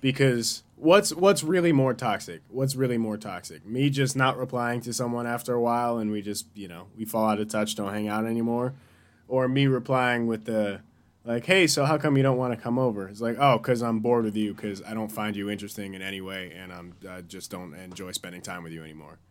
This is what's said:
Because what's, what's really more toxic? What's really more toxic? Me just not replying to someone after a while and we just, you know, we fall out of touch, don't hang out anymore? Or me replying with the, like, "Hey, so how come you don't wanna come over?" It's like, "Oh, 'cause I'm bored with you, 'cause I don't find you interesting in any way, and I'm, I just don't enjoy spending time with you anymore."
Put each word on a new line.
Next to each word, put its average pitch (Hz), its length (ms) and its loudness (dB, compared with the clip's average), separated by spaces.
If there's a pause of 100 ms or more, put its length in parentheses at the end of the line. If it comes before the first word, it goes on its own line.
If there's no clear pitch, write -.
Because 131 600 2 (140)
what's, 175 360 6
what's 185 320 4
really 175 280 4
more 131 200 4
toxic? 101 560 -4
What's 127 280 -2
really 127 200 0
more 110 220 -2
toxic? 90 480 -12
Me 127 240 2
just 135 260 0
not 131 220 4
replying 120 440 -2
to 117 120 -6
someone 120 320 -2
after 120 260 -4
a 120 80 2
while 120 380 2
and 107 120 -2
we 104 120 -4
just, 101 320 -8
you 101 120 -12
know, 87 200 -14 (100)
we 110 80 -8
fall 110 240 0
out 107 120 2
of 107 80 -4
touch, 107 260 -2
don't 101 180 -4
hang 107 160 -2
out 107 160 -2
anymore? 117 480 -2 (560)
Or 127 200 2
me 139 180 4
replying 123 600 2
with 110 200 -2
the, 104 340 0 (460)
like, 117 180 -4
"Hey, 185 220 6
so 143 180 2
how 151 140 4
come 143 180 2
you 135 60 6
don't 135 160 4
wanna 123 180 -2
come 120 220 -2
over?" 107 300 0
It's 104 120 -12
like, 117 180 -2
"Oh, 135 200 6
'cause 117 240 0
I'm 117 160 0
bored 117 260 2
with 104 120 -2
you, 104 180 -2
'cause 101 320 -8
I 110 80 -10
don't 110 180 -6
find 107 240 -4
you 101 140 -4
interesting 98 420 -8
in 95 80 -12
any 95 220 -8
way, 95 340 -8
and 92 160 -14
I'm, 87 220 -16 (120)
I 92 140 -14
just 90 300 -14
don't 90 240 -12
enjoy 92 380 -14
spending 90 280 -10
time 90 220 -10
with 82 100 -12
you 80 100 -12
anymore." 78 360 -18 (120)